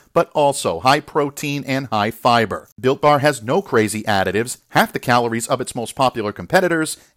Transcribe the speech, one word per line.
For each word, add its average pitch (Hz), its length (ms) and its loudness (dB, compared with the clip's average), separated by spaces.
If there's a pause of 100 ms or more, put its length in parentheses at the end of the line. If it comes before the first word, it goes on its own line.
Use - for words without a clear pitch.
(140)
but 165 180 2
also 135 480 0
high 135 200 4
protein 143 640 -4
and 135 220 -4
high 107 220 -2
fiber. 113 560 0 (140)
Built 131 220 0
Bar 147 160 4
has 131 240 0
no 135 180 -2
crazy 110 440 0
additives, 101 520 -2 (140)
half 208 200 2
the - 80 -8
calories 117 480 0
of 131 140 -2
its - 140 -8
most 117 200 -8
popular 120 380 -2
competitors, 165 640 -2 (200)